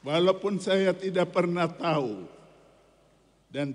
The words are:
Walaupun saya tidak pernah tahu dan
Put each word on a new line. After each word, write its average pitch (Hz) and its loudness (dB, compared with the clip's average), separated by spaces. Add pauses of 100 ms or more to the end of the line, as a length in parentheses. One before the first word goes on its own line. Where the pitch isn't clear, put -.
Walaupun 190 2
saya 190 2
tidak 180 -2
pernah 175 0
tahu 139 -2 (1300)
dan 143 -4